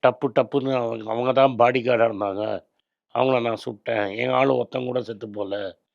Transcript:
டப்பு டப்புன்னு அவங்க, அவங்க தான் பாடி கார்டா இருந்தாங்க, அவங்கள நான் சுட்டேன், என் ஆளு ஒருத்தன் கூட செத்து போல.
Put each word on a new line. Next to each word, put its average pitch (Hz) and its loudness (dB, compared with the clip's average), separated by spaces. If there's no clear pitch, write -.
டப்பு 127 0
டப்புன்னு 135 -2
அவங்க, 113 -4
அவங்க 123 -2
தான் 131 4
பாடி 123 4
கார்டா 117 2
இருந்தாங்க, 101 -4
அவங்கள 127 2
நான் 113 -2
சுட்டேன், 104 -4
என் 123 -2
ஆளு 131 2
ஒருத்தன் 127 -4
கூட 123 -2
செத்து 110 -10
போல. 101 -8